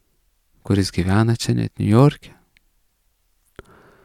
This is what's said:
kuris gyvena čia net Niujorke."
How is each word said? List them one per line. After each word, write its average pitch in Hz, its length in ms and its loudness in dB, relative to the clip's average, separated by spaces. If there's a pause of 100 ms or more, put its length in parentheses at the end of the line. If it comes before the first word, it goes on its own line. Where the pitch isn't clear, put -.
(640)
kuris 98 280 -2
gyvena 107 460 0
čia - 160 -4
net 113 240 -4
Niujorke." 110 640 0 (1700)